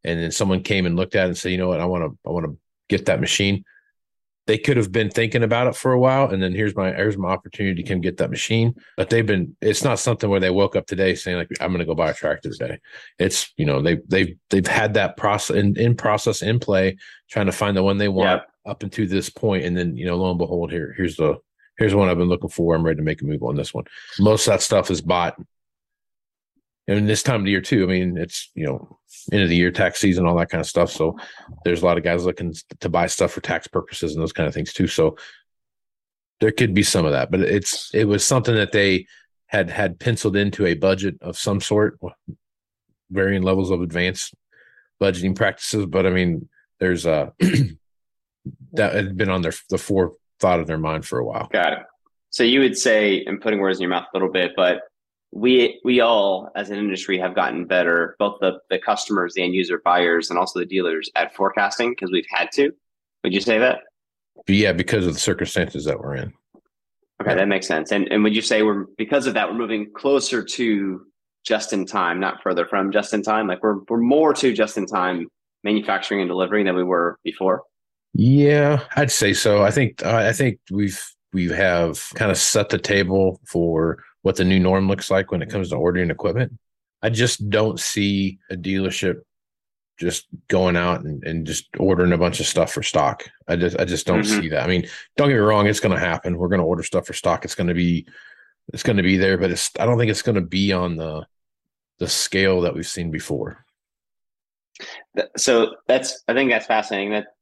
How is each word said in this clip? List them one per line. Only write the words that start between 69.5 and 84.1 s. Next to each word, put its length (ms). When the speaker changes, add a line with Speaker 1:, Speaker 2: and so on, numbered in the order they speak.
Speaker 2:
moving 340
closer 500
to 640
just 280
in 120
time, 360
not 220
further 220
from 280
just 200
in 100
time? 260
Like, 140
we're, 260
we're 100
more 360
to 180
just 260
in 80
time 400
manufacturing 560
and 80
delivering 360
than 120
we 80
were 400
before? 400
Speaker 1:
Yeah, 680
I'd 140
say 220
so. 300
I 80
think, 360
uh, 80
I 180
think 280
we've, 340
we 160
have 680
kinda 200
set 360
the 80
table 680
for 560